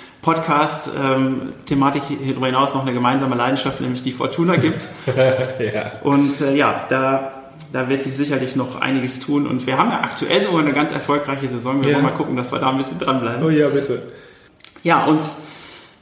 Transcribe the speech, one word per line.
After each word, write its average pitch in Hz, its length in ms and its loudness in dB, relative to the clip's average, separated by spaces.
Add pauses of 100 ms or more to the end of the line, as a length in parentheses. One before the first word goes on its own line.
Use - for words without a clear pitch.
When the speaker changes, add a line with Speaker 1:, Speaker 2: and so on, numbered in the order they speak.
(220)
Speaker 1:
Podcast, 156 680 0 (100)
ähm, 135 520 0 (140)
Thematik 139 360 2 (260)
darüber 127 180 -2
hinaus 131 280 2
noch 131 80 0
eine 131 100 -2
gemeinsame 123 440 2
Leidenschaft, 131 440 0
nämlich 127 220 -4
die 131 100 -4
Fortuna 170 440 0
gibt. 156 280 0 (220)
Speaker 2:
<laughs> 127 100 -2 (440)
Ja. 107 320 -4 (100)
Speaker 1:
Und, 139 380 4
äh, 139 160 2
ja, 117 320 2
da, 135 440 0 (400)
da 127 160 -2
wird 139 140 0
sich 131 140 -6
sicherlich 135 400 -2
noch 127 240 -4
einiges 131 400 -2
tun. 143 260 0
Und 127 200 -4
wir 135 120 0
haben - 120 2
ja - 120 -2
aktuell - 400 0
sogar 180 180 2
eine 143 120 2
ganz 147 180 0
erfolgreiche 139 580 -2
Saison. 123 360 0
Wir 139 80 4
Speaker 2:
Ja. 143 40 4
Speaker 1:
wollen 139 100 4
mal 131 60 0
gucken, 147 240 -2
dass 123 140 -4
wir - 80 -4
da 131 120 0
ein 135 80 0
bisschen 139 200 -4
dranbleiben. 123 460 -2
Speaker 2:
Oh 160 60 4
ja, 151 180 4
bitte. 135 340 0 (800)
Speaker 1:
Ja, 165 220 4
und 156 160 4 (800)